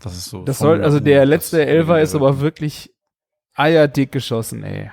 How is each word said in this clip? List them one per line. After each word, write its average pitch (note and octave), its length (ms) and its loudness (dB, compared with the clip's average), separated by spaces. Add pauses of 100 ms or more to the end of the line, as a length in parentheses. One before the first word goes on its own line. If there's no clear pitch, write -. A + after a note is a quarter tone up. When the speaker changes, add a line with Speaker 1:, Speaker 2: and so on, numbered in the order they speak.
Speaker 1:
Das F2+ 160 -12
ist F2+ 80 -14
so F#2+ 180 -16
Speaker 2:
Das B2 140 -6
Speaker 1:
Formel D#3 200 2
Speaker 2:
soll, - 80 -4
also D3 120 2
Speaker 1:
eins, C#3 80 -2
Speaker 2:
der C#3+ 160 6
Speaker 1:
das C3+ 80 4
Speaker 2:
letzte D#3+ 320 0
Speaker 1:
ist C#3 60 0
Speaker 2:
Elfer D#3+ 340 2
ist D#3 140 -2
aber C#3 120 2
Speaker 1:
irgendwie C#3 160 0
Speaker 2:
wirklich D3+ 480 -6 (640)
eierdick C#3+ 560 2
geschossen, A#2 520 -6
ey. G2+ 300 -12